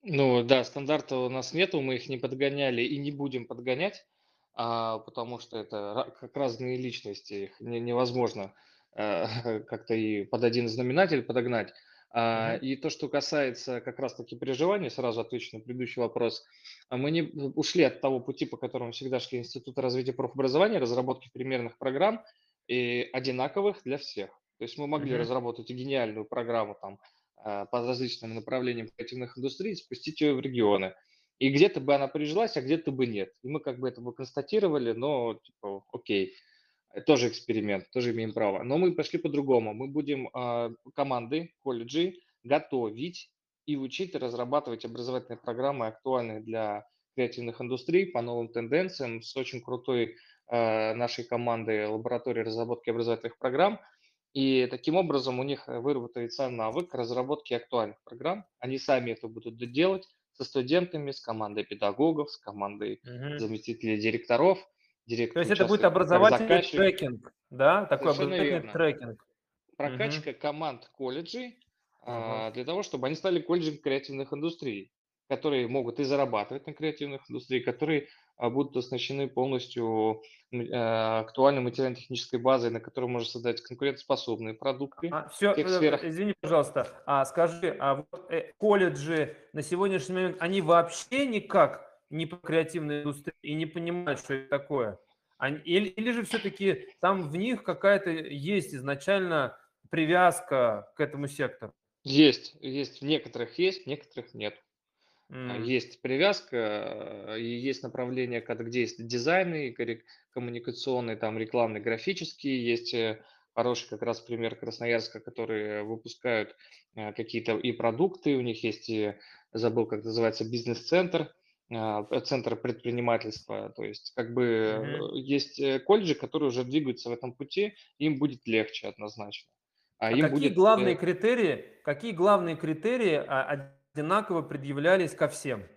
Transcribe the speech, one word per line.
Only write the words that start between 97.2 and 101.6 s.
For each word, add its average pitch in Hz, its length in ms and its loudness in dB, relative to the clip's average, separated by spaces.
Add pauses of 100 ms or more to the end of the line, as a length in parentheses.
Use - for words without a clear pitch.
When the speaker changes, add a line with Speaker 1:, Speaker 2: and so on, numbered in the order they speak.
Speaker 2:
в 147 60 -6
них 233 280 -2
какая-то 196 480 4
есть 156 640 -2
изначально 143 800 0 (320)
привязка 156 1040 4
к - 40 -20
этому 143 280 -2
сектору? 131 460 -6 (300)